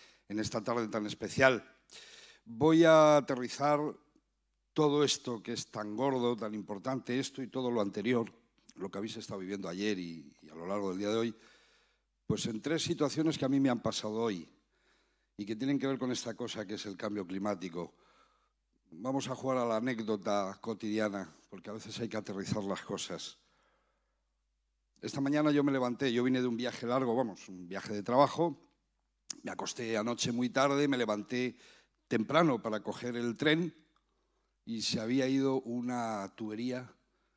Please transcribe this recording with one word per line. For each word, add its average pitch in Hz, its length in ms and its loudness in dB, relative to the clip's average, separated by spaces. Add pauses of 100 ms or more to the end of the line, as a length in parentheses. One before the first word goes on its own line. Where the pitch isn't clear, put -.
(280)
en 104 120 -4
esta 110 220 -2
tarde 120 260 -2
tan 104 180 -4
especial. 113 580 2 (800)
Voy 156 400 6
a 156 340 10
aterrizar 139 640 0 (920)
todo 147 300 6
esto 123 380 0
que 117 120 -6
es - 180 -8
tan 107 240 -6
gordo, 123 400 2
tan 107 180 -6
importante, 107 680 -4
esto 135 220 -6
y 120 60 -6
todo 127 240 -2
lo 117 80 2
anterior, 107 520 0 (440)
lo 95 160 -10
que - 60 -8
habéis 113 180 -6
estado 104 240 -10
viviendo 95 300 -6
ayer 98 280 -2
y, 82 440 -10
y 78 80 -20
a 78 60 -18
lo 82 120 -10
largo 98 220 -2
del 92 80 -2
día 101 120 -2
de 110 60 2
hoy, 113 200 0 (920)
pues 107 200 0
en 107 140 -6
tres 151 220 -2
situaciones 151 540 0
que 147 80 -2
a 127 40 2
mí 139 100 4
me 135 100 6
han 117 120 0
pasado 107 340 -4
hoy 107 340 -2 (880)
y 104 80 -8
que 110 100 -4
tienen 135 240 0
que 135 80 -2
ver 135 100 0
con 127 140 -2
esta 117 220 -4
cosa 107 320 -8
que 98 80 -8
es 101 120 -8
el 98 120 -8
cambio 104 280 -4
climático. 90 680 -4 (1000)
Vamos 131 380 -4
a 127 60 -4
jugar 127 240 -2
a 120 60 2
la 113 120 2
anécdota 104 840 -2
cotidiana, 107 720 -4 (220)
porque 92 140 -16
a 101 40 -10
veces 110 280 -10
hay 113 80 -4
que 110 80 -6
aterrizar 101 480 -4
las 98 160 -2
cosas. - 560 -8 (1600)
Esta 113 200 -6
mañana 147 300 4
yo 143 120 4
me 143 80 4
levanté, 127 400 0
yo 120 120 2
vine 127 180 2
de 127 60 2
un 117 100 -2
viaje 120 280 -4
largo, 120 300 2
vamos, 113 320 -2
un 90 200 -12
viaje 95 260 -8
de 104 100 -4
trabajo, 139 560 4 (840)
me - 100 -8
acosté 113 460 -4
anoche 117 360 0
muy 123 160 2
tarde, 139 400 4
me 131 80 2
levanté 117 580 0 (540)
temprano 127 520 2
para 107 200 -2
coger 120 340 -6
el 120 220 -2
tren 156 360 2 (920)
y 113 160 -6
se 120 180 0
había 127 300 2
ido 135 320 2
una 120 760 -4
tubería 120 580 -6 (440)